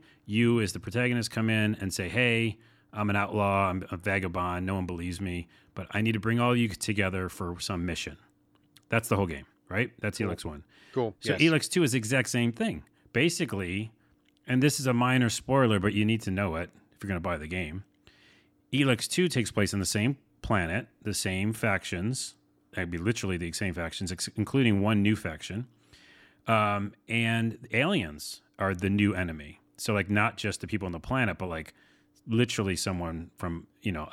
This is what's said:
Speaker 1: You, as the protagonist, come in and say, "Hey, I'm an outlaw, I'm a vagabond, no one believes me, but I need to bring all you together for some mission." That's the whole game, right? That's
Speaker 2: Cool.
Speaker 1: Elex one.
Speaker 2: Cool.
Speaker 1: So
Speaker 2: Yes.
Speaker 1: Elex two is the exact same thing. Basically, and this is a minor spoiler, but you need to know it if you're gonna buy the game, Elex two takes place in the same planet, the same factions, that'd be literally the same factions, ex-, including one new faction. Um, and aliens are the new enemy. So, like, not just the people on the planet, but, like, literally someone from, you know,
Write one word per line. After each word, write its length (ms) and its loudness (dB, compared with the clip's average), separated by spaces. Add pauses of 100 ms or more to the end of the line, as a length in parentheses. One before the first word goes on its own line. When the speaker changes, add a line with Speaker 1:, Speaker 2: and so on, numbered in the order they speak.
(240)
Speaker 1:
You, 380 4
as 120 0
the 60 -8
protagonist, 520 0
come 180 0
in 320 2
and 100 -4
say, 180 -4
"Hey, 500 2 (340)
I'm 160 0
an 60 2
outlaw, 560 2
I'm 180 -6
a 80 -6
vagabond, 720 -2
no 80 -2
one 100 -2
believes 340 -6
me, 280 -6 (260)
but 160 -10
I 120 0
need 100 2
to 80 0
bring 200 0
all 160 4
you 140 2
together 580 -2
for 320 -8
some 240 -4
mission." 340 -6 (720)
That's 180 0
the 80 2
whole 100 4
game, 220 -6 (200)
right? 320 -2
That's 200 -4
Speaker 2:
Cool. 80 0
Speaker 1:
Elex 180 -6
one. 180 -10 (300)
Speaker 2:
Cool. 280 -2
Speaker 1:
So 120 0
Speaker 2:
Yes. 80 0
Speaker 1:
Elex 280 4
two 120 2
is 120 4
the 40 2
exact 320 0
same 220 2
thing. 320 -4 (300)
Basically, 760 0 (540)
and 160 2
this 180 4
is 60 -4
a 80 4
minor 360 4
spoiler, 500 4
but 140 2
you 120 2
need 160 2
to 80 -6
know 280 0
it 120 -6 (240)
if 80 -20
you're 60 -6
gonna 120 -2
buy 180 -2
the 100 -10
game, 360 -6 (880)
Elex 380 2
two 180 2
takes 220 0
place 240 0
in 60 0
the 80 0
same 300 2 (240)
planet, 460 0 (140)
the 120 -4
same 400 -2
factions, 840 -2 (380)
that'd 180 -4
be 80 -4
literally 360 0
the 160 -4
same 220 -4
factions, 380 -6
ex-, 240 -6
including 440 4
one 220 4
new 140 4
faction. 500 -6 (840)
Um, 460 2 (140)
and 500 0 (140)
aliens 680 -2 (180)
are 160 0
the 140 -2
new 240 4
enemy. 480 -6 (160)
So, 160 -2
like, 160 0
not 280 2
just 240 -4
the 60 -8
people 180 -4
on 60 -4
the 80 -6
planet, 380 -2
but, 100 -6
like, 260 -8 (540)
literally 480 0
someone 600 -4
from, 300 -6 (140)
you 100 -2
know, 200 -6